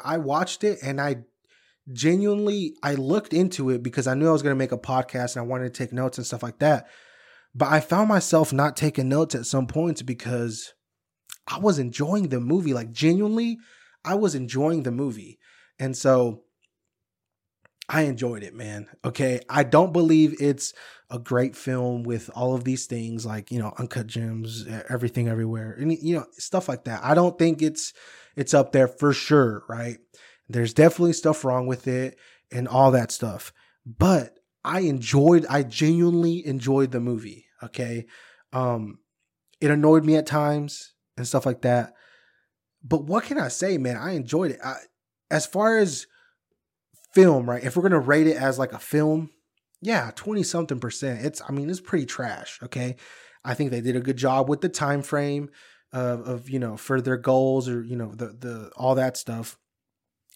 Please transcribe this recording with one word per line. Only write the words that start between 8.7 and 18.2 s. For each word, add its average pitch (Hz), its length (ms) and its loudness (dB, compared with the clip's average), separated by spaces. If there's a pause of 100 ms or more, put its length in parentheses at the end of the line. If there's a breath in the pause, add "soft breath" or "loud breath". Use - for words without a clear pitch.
taking 143 320 0
notes 156 260 0
at 117 100 -6
some 131 220 -2
points 170 360 -2
because 120 720 -6 (760)
I - 120 -8
was 185 200 2
enjoying 147 500 -2
the 127 100 -2
movie. 147 340 0
Like, 113 200 -6
genuinely, 208 640 2 (480 soft breath)
I 180 100 0
was 202 200 2
enjoying 135 480 0
the 123 80 -2
movie. 117 460 -6 (400 soft breath)
And 131 200 -6
so 123 460 2 (1500)
I 156 140 2
enjoyed 120 400 -4